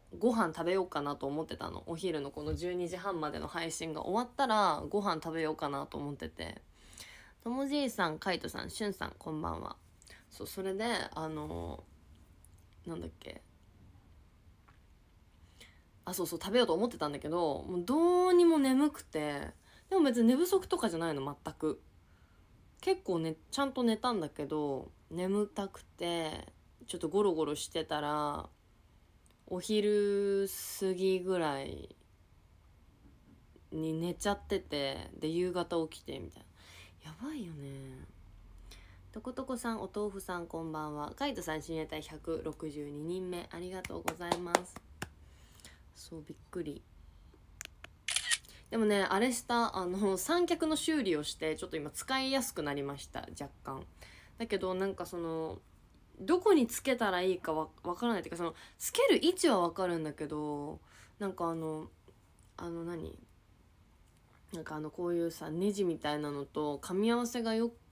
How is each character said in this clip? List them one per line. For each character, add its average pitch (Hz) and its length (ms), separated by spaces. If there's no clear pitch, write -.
ご 240 140
飯 196 220
食 165 120
べ 175 60
よ 190 120
う 180 40
か 147 140
な 143 140
と 139 100
思 147 160
っ 143 40
て - 100
た - 140
の。 - 160
お 170 100
昼 160 240
の 139 100
こ 151 120
の 156 120
十 175 200
二 175 140
時 180 80
半 180 240
ま 151 100
で 151 80
の 151 100
配 170 220
信 170 220
が 156 140
終 185 80
わ 240 160
っ - 60
た 277 100
ら、 202 420
ご 208 120
飯 175 220
食 160 140
べ 165 60
よ 156 100
う 156 40
か 151 120
な 143 180
と 147 120
思 143 140
っ 139 40
て 80 120
て。 82 320
と 226 80
も 269 160
じ 285 180
い 247 60
さ 185 180
ん、 156 100
カ 190 140
イ 170 80
ト - 80
さ - 160
ん、 175 60
し - 120
ゅ 208 60
ん 202 40
さ - 140
ん、 - 120
こ - 120
ん 156 100
ば 85 100
ん 82 120
は。 - 140
そ - 140
う、 - 20
そ - 160
れ 190 120
で、 214 120
あ 160 140
の、 151 560
な 165 80
ん 165 60
だ 85 80
っ - 100
け。 - 240
あ、 180 100
そ 185 80
う 170 40
そ 170 100
う、 - 40
食 196 120
べ 240 60
よ 247 60
う - 40
と 160 60
思 196 120
っ - 40
て - 80
た 151 100
ん 147 40
だ 143 60
け 143 100
ど、 160 340
も 180 160
う 175 60
ど 349 440
う 370 60
に 349 100
も 330 140
眠 269 320
く - 120
て。 147 500
で 381 80
も 359 60
別 240 180
に 226 80
寝 254 80
不 330 100
足 370 220
と 349 100
か 220 120
じ 165 60
ゃ - 20
な 165 120
い 151 40
の、 139 100
全 143 300
く。 - 260
結 381 220
構 175 180
ね、 160 160
ち - 80
ゃ 277 60
ん 269 80
と 262 100
寝 226 140
た 247 160
ん 208 80
だ 151 80
け - 160
ど、 147 460
眠 190 360
た 196 220
く - 140
て、 170 720
ち - 80
ょ 175 40
っ - 20
と 165 80
ゴ 196 160
ロ 196 80
ゴ 160 120
ロ 147 120
し - 100
て 160 180
た 151 160
ら、 147 480
お 185 100
昼 202 920
過 190 140
ぎ 190 240
ぐ 180 200
ら 147 240
い - 340
に 160 200
寝 170 220
ち - 140
ゃ 202 60
っ 202 60
て - 200
て、 139 580
で、 156 100
夕 175 240
方 170 240
起 - 120
き - 20
て 135 180
み - 100
た - 80
い - 60
な。 156 60
や 156 100
ば 294 140
い 262 100
よ 170 80
ね。 139 540
と 220 80
こ 247 120
と 262 120
こ 262 120
さ 233 160
ん、 220 80
お 190 120
豆 208 180
腐 196 100
さ 180 180
ん、 170 80
こ 165 160
ん 160 100
ば 156 120
ん 151 120
は。 147 200
カ 277 100
イ 277 80
ト 180 80
さ 160 120
ん、 151 80
親 160 200
衛 156 40
隊 156 160
百 160 420
六 156 260
十 147 180
二 147 160
人 180 260
目、 175 200
あ 170 80
り 180 120
が 185 120
と 175 160
う 170 40
ご 170 120
ざ 170 140
い 175 100
ま 175 160
す。 180 200
そ - 240
う、 151 80
び - 80
っ - 40
く 175 120
り。 147 200
で 226 80
も 220 60
ね、 202 200
あ 190 140
れ 247 140
し 240 100
た、 233 340
あ 185 100
の、 190 320
三 349 280
脚 339 200
の 311 100
修 311 260
理 180 140
を 147 60
し - 120
て、 160 220
ち - 80
ょ - 40
っ - 20
と 160 60
今 151 140
使 - 300
い 262 100
や 269 120
す - 100
く 165 100
な 147 120
り 143 80
ま 143 160
し - 80
た、 - 140
若 139 80
干。 - 220
だ 233 80
け 208 120
ど、 185 160
な 190 120
ん 196 80
か 175 120
そ 175 120
の、 160 420
ど 320 220
こ 403 140
に 262 120
つ - 160
け 262 140
た 220 140
ら 180 100
い 185 140
い 180 40
か 165 140
わ-、 156 160
わ 175 100
か 240 120
ら 233 80
な 196 40
い - 20
っ - 20
て - 80
い - 20
う - 0
か、 170 60
そ 175 60
の、 165 100
つ - 120
け - 120
る 539 220
位 349 100
置 359 140
は 214 120
わ 175 100
か 185 160
る 170 120
ん 160 40
だ 151 120
け 151 120
ど、 151 540
な 202 100
ん 190 60
か 170 140
あ 165 60
の、 160 360
あ 170 140
の 170 140
何？ 165 340
な 165 100
ん - 20
か 151 120
あ 151 40
の、 151 100
こ 175 180
う 175 60
い 170 100
う 165 60
さ、 160 200
ネ 185 220
ジ 202 120
み 165 140
た 147 160
い 147 40
な 147 120
の 143 160
と 147 320
噛 - 160
み 208 160
合 240 80
わ 240 80
せ 240 160
が 226 120
よ-、 233 160